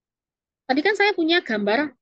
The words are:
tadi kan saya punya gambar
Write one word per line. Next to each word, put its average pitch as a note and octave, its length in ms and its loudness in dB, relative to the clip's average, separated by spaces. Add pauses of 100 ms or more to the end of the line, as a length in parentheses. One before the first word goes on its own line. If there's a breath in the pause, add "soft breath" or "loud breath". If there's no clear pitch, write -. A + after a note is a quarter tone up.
(680)
tadi C4+ 160 0
kan G#4 80 2
saya G#4 240 0
punya E4+ 240 2
gambar A3 600 -2